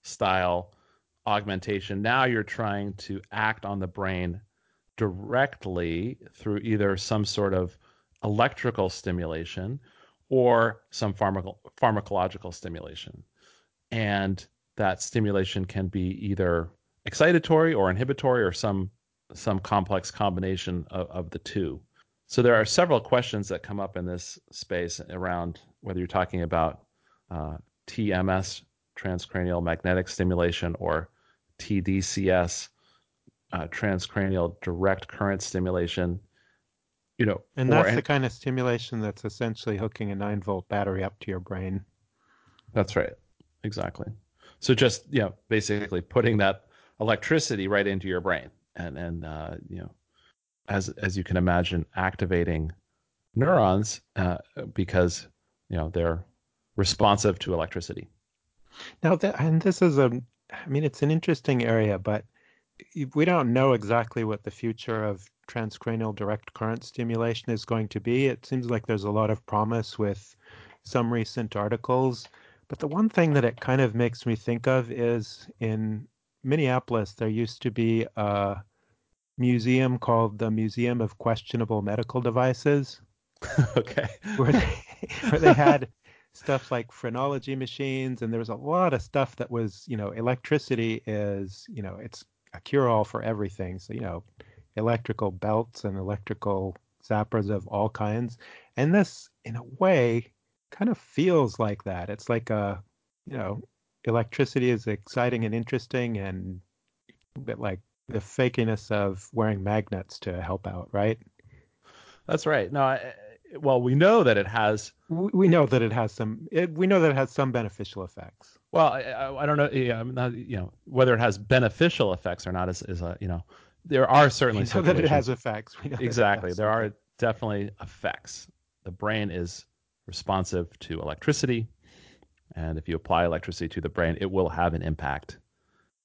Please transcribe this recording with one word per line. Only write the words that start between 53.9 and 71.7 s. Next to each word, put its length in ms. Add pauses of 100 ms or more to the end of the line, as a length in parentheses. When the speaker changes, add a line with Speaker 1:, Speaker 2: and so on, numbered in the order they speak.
Speaker 1:
uh, 220 (360)
because, 540 (400)
you 80
know, 140
they're 340 (520)
responsive 640
to 140
electricity. 540 (920)
Speaker 2:
Now, 140
th-, 220
and 220
this 220
is 160
a, 120 (420)
I 160
mean, 160
it's 180
an 80
interesting 540
area, 340
but 260 (720)
y-, 200
we 100
don't 280
know 200
exactly 520
what 200
the 60
future 540
of 240 (200)
transcranial 640
direct 400
current 300
stimulation 680
is 120
going 240
to 120
be. 260
It 200
seems 240
like 160
there's 180
a 60
lot 200
of 160
promise 520
with 380 (460)
some 300
recent 440
articles, 720 (400)